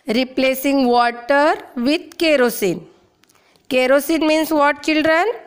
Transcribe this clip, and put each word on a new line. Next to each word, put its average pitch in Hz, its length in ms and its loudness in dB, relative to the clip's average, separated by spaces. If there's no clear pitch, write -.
replacing 262 800 0
water 240 680 0
with 302 400 -4
kerosene. 233 680 0
Kerosene 277 580 0
means 311 240 0
what, 294 320 0
children? 320 480 0